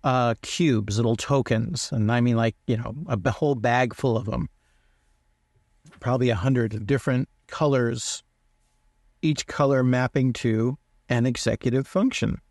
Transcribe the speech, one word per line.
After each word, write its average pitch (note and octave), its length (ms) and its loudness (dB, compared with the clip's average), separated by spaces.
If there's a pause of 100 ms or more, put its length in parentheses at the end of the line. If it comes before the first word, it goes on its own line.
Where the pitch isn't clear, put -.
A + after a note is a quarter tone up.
uh, B2 400 2
cubes, G#2+ 540 0
little A#2 180 2
tokens. A#2+ 760 0
And A2+ 200 0
I A#2+ 100 2
mean, A#2+ 160 2
like, A2+ 180 0 (120)
you A#2 100 0
know, A#2 180 -8 (120)
a C3 100 -2
b-, F#2+ 140 -2
whole C#3+ 240 0
bag A#2+ 400 0
full A#2+ 200 0
of G#2 140 -4
'em. - 180 -4 (1500)
Probably B2 300 2
a A2+ 60 2
hundred A2+ 500 0
different B2+ 440 0 (180)
colors, B2 760 -2 (1000)
each D#3 240 -2
color C#3 360 2
mapping B2+ 500 0
to A2+ 440 0 (320)
an A#2+ 160 2
executive A#2+ 640 -2
function. G3 520 -2 (120)